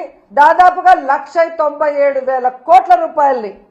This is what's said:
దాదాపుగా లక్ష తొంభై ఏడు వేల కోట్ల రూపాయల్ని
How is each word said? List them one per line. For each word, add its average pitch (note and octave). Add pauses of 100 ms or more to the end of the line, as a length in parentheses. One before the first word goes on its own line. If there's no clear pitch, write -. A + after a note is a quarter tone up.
(380)
దాదాపుగా F4+ (180)
లక్ష C#4+ (260)
తొంభై D4+ (160)
ఏడు C4+ (100)
వేల B3+ (180)
కోట్ల F4+ (100)
రూపాయల్ని C#4 (180)